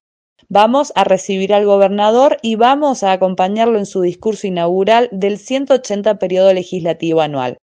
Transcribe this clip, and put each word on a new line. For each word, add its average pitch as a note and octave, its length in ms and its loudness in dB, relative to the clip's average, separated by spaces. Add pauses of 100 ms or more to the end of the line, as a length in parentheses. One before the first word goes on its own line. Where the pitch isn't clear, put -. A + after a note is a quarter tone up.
(480)
"Vamos A#3 460 2
a G3 80 2
recibir F#3+ 500 -2
al G#3 140 2
gobernador G#3 760 2
y A3+ 140 -4
vamos C4 480 0
a G3 80 0
acompañarlo F#3+ 680 0
en G3+ 80 -4
su G3 160 -6
discurso G3 440 -4
inaugural F#3+ 640 0
del G3+ 280 -4
ciento C4+ 360 -2
ochenta G#3 460 -2
periodo F#3 320 2
legislativo E3 680 -2
anual. C#3 420 -4